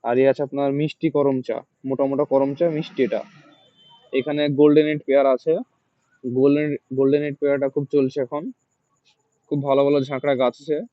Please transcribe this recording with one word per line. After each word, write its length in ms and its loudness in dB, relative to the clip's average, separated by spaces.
আর 180 0
এ 80 6
আছে 160 -2
আপনার 220 -4
মিষ্টি 360 -2
করম 200 2
চা, 120 -6
মোটা 220 -2
মোটা 220 0
করম 260 2
চা, 80 2
মিষ্টি 300 -6
এটা। 140 -4
এখানে 300 -2
গোল্ডেন 340 6
এইট 140 -4
পেয়ারা 300 2
আছে, 180 -2
গোল্ডেন, 460 2
গোল্ডেন 280 2
এইট 140 -8
পেয়ারাটা 340 0
খুব 100 -2
চলছে 320 0
এখন, 160 -8
খুব 180 -4
ভালো 200 2
ভালো 120 2
ঝাঁকড়া 340 -4
গাছ 200 0
আছে। 160 -4